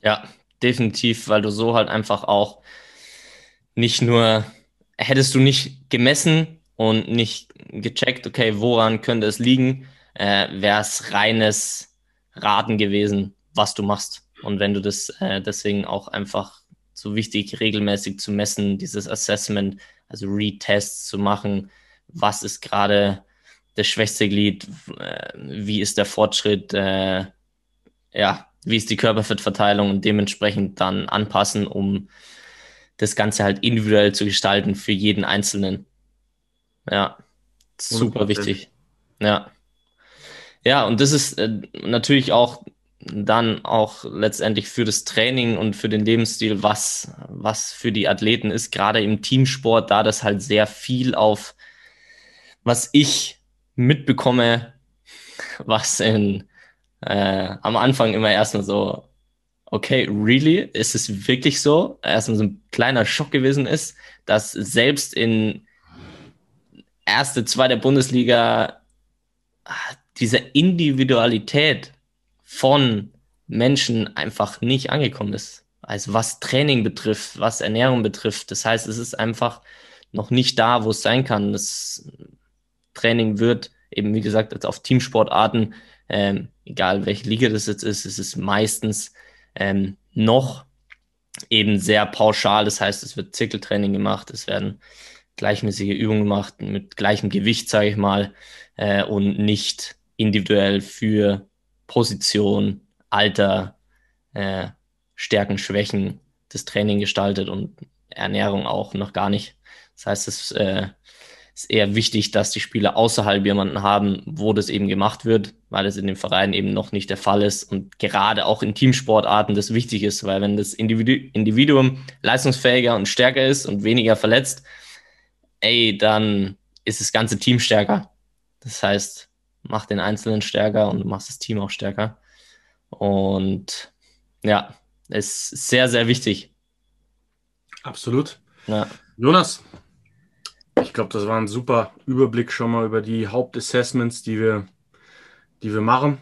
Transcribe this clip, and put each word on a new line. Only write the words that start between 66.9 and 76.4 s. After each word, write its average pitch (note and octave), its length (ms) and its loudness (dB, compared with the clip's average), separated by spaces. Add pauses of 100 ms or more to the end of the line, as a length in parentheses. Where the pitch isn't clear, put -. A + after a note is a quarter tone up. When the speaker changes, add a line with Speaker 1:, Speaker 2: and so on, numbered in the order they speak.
Speaker 1:
erste, A#2+ 400 0
zweite B2+ 340 2
Bundesliga, A#2+ 1040 2 (840)
ah, - 100 -14 (440)
diese A#2 180 0
Individualität C3+ 1600 2 (520)
von C3 680 2 (360)
Menschen A#2 680 0
einfach F2 460 -4
nicht C3 300 -2
angekommen A2 420 -2
ist. - 320 -12 (160)
Also G2+ 320 -8
was A2+ 260 -2
Training C3 460 0